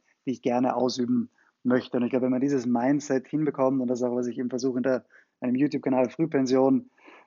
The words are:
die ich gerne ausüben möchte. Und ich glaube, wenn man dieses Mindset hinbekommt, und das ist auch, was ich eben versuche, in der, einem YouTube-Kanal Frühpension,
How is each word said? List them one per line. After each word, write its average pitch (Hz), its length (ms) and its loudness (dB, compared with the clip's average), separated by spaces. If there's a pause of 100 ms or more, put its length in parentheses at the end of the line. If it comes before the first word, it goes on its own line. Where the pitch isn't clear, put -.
(260)
die 135 60 -4
ich 113 100 -6
gerne 123 340 0
ausüben 123 540 0 (340)
möchte. 127 340 0
Und 120 60 0
ich 120 60 -2
glaube, 127 160 0
wenn 127 60 0
man 127 100 0
dieses 139 240 0
Mindset 131 640 0
hinbekommt, 135 520 0
und 123 60 -2
das 123 120 -2
ist 123 60 0
auch, 123 100 -2
was 123 120 -2
ich 113 100 -6
eben 123 120 -6
versuche, 127 280 -2
in 123 60 -2
der, 127 220 0 (340)
einem 127 160 -2
YouTube-Kanal 131 540 0
Frühpension, 131 800 0 (380)